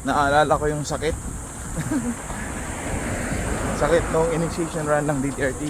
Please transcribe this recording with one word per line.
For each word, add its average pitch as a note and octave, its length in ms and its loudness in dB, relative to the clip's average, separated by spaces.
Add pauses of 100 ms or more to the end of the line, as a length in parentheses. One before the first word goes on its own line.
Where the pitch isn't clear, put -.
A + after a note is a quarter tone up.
naalala C#3+ 560 4
ko D3+ 80 0
yung D3 160 -2
sakit. D3+ 320 -2
<laughs> - 80 -8 (2500)
Sakit D3+ 220 4 (100)
nung E3 160 4
initiation D#3+ 560 0
run D3 220 4
ng C#3+ 160 2
D C#3 100 0
T B2 80 -6
R C3 140 2
T. C#3+ 140 -6